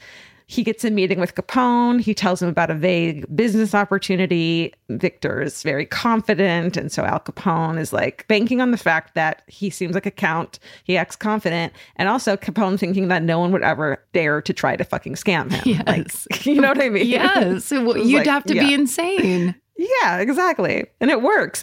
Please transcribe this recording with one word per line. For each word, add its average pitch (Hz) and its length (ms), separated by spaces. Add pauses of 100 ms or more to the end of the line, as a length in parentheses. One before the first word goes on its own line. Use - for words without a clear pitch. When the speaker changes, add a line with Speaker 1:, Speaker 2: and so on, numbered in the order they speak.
(460)
Speaker 1:
He - 160
gets 226 220
a 226 60
meeting 190 300
with 175 140
Capone. 240 640
He 220 140
tells 180 280
him 175 80
about 165 200
a 160 40
vague 165 500 (100)
business 220 400
opportunity. 180 1000 (180)
Victor 131 500
is 147 220
very 143 240
confident. 190 920
And - 160
so - 120
Al - 160
Capone 165 580
is, 156 160
like, - 340
banking 226 320
on 247 100
the 233 60
fact 160 380
that 156 340
he 202 220
seems 175 240
like 190 120
a 196 40
count. 165 480 (260)
He 180 140
acts - 180
confident. 170 560 (240)
And 185 140
also 226 260
Capone 196 420
thinking 190 300
that 175 140
no 165 160
one 175 140
would 190 100
ever 151 400 (100)
dare 151 300
to - 100
try - 240
to - 80
fucking - 300
scam 170 360
him. - 120 (240)
Speaker 2:
Yes. - 440
Speaker 1:
Like, - 160
<laughs> - 0
you 285 140
know 277 80
what 269 140
I 262 80
mean? 196 160
Speaker 2:
Yes. 247 640
Speaker 1:
<laughs> - 20
Speaker 2:
Well, 240 240
Speaker 1:
It's 214 100
Speaker 2:
you'd 269 120
Speaker 1:
like, 302 80
Speaker 2:
have 277 180
to 302 100
Speaker 1:
yeah. 285 120
Speaker 2:
be 277 80
insane. 254 800 (220)
Speaker 1:
Yeah, 349 420
exactly. 262 680 (140)
And 254 100
it 254 100
works. 294 420